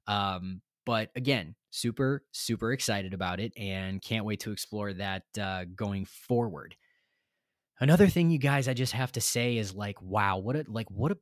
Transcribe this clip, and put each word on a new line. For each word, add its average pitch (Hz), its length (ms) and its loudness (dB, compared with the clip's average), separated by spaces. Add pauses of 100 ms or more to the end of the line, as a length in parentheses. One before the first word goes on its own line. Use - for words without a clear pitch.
Um, 95 540 -2 (220)
but 110 320 0
again, 123 400 0 (140)
super, 135 640 0
super 120 420 -2
excited 101 400 -2
about 92 260 -2
it 110 180 -4
and 95 440 -4
can't 110 240 -2
wait 107 140 -2
to 110 120 -6
explore 104 420 -6
that, 95 300 -4 (160)
uh, 95 260 -4 (100)
going 98 300 -2
forward. 117 680 -4 (1040)
Another 170 280 8
thing, 170 240 6
you 156 80 4
guys, 139 280 2
I 131 60 0
just 123 200 0
have 127 180 -2
to 113 100 -4
say 120 360 2
is, 101 180 -2
like, 104 260 -6
wow, 95 360 2
what 107 180 -2
a, 156 120 -4
like, 113 220 -6
what 113 220 0
a, 196 100 -4